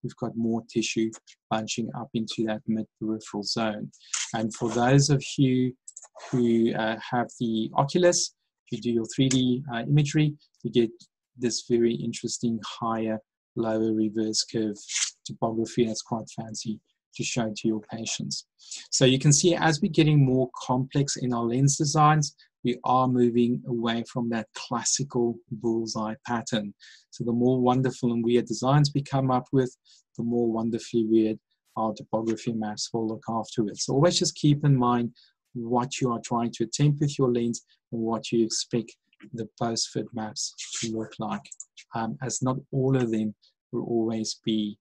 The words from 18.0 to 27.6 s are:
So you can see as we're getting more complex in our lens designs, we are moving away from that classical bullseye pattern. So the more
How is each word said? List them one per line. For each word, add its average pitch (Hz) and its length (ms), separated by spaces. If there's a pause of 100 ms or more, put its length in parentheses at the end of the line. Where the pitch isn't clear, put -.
So - 140
you 131 140
can 147 140
see 170 220
as 160 260
we're 202 200
getting 151 240
more 127 240 (180)
complex 135 500
in 123 160
our 117 120
lens 131 320
designs, 151 600 (280)
we 120 200
are 127 240
moving 120 600
away 117 440
from 117 180
that 113 240
classical 120 840 (140)
bullseye 113 640 (120)
pattern. 110 480 (360)
So - 140
the 120 80
more 123 280